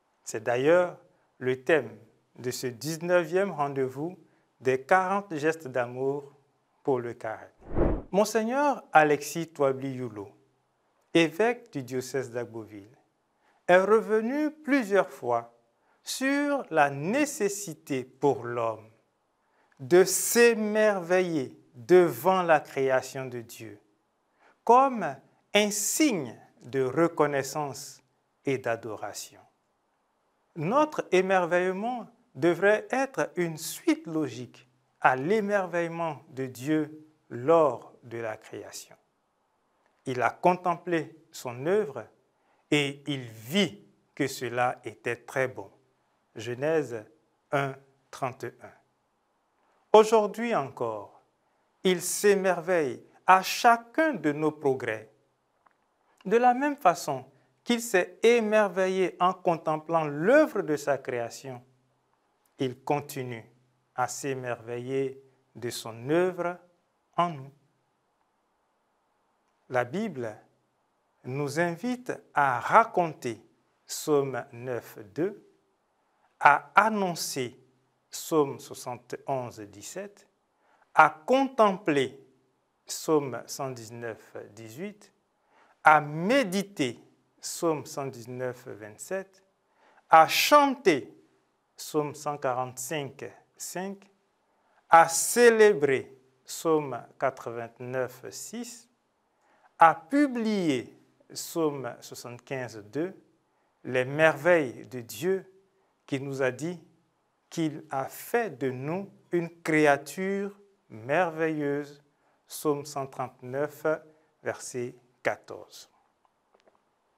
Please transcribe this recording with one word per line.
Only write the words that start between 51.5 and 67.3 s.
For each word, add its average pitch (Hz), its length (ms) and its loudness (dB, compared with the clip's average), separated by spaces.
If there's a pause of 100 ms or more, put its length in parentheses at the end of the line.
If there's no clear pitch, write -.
il 180 180 0
s'émerveille 180 1040 0 (220)
à 185 160 8
chacun 240 720 2
de 156 180 0
nos 151 200 0
progrès. 131 600 -4 (1120)
De 202 140 2
la 247 160 6
même 277 240 -2
façon 151 480 0 (400)
qu'il 233 160 0
s'est - 420 0
émerveillé 196 960 2
en 180 140 4
contemplant 160 720 -2
l'œuvre 196 560 4
de 151 160 -2
sa 139 200 0
création, 123 640 -8 (1000)
il 127 220 -4
continue 135 720 -6 (420)
à 123 140 -2
s'émerveiller 127 1120 -6 (320)
de 117 160 -8
son 117 400 -12
œuvre 175 480 0 (600)
en 175 140 0